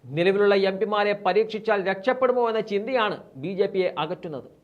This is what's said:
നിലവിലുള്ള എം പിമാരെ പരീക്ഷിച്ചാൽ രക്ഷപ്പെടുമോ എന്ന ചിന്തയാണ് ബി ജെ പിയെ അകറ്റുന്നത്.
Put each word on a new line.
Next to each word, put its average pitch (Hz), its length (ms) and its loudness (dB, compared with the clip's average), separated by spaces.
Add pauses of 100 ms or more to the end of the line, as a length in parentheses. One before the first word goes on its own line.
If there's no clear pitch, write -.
നിലവിലുള്ള 190 500 2 (160)
എം 190 100 -4
പിമാരെ 208 320 0 (140)
പരീക്ഷിച്ചാൽ 214 540 0 (100)
രക്ഷപ്പെടുമോ 247 600 0
എന്ന 220 100 0
ചിന്തയാണ് 214 560 -2 (260)
ബി 180 160 -6
ജെ 202 80 4
പിയെ 190 220 0 (140)
അകറ്റുന്നത്. 160 460 -8 (160)